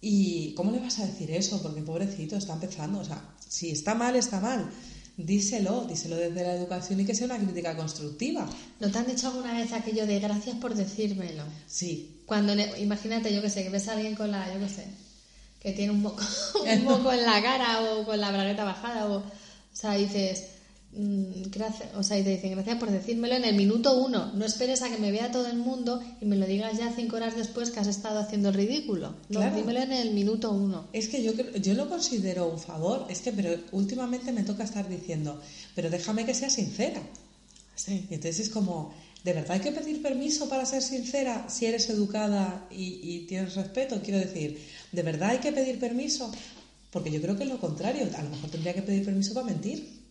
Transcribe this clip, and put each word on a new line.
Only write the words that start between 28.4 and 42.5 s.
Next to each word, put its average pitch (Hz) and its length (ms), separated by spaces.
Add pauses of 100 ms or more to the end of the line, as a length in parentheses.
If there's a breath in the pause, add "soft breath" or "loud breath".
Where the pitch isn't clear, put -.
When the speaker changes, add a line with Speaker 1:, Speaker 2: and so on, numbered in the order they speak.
Speaker 2:
el 196 60
ridículo. 202 580 (160)
No, 214 100
Speaker 1:
Claro. 262 160
Speaker 2:
dímelo 233 240
en 262 120
el 240 200
minuto 214 400
uno. 196 400
Speaker 1:
Es 220 160
que 262 140
yo 220 120
creo, 240 220
yo 190 180
lo 277 140
considero 190 600
un 165 100
favor, 170 500
es 180 120
que, 247 120
pero 185 220 (180)
últimamente 247 600
me 220 100
toca 202 220
estar 202 240
diciendo, 156 520 (340 loud breath)
"Pero 165 140
déjame 208 380
que 247 80
sea 269 160
sincera". 240 500 (760)
Speaker 2:
Sí. 190 360
Speaker 1:
Y 170 40
entonces 165 260
es 208 100
como, 175 420 (320 loud breath)
¿de 180 100
verdad 156 180
hay 190 80
que 294 120
pedir 302 300
permiso 285 460
para 269 180
ser 262 160
sincera 254 640
si - 180
eres 226 240
educada 202 800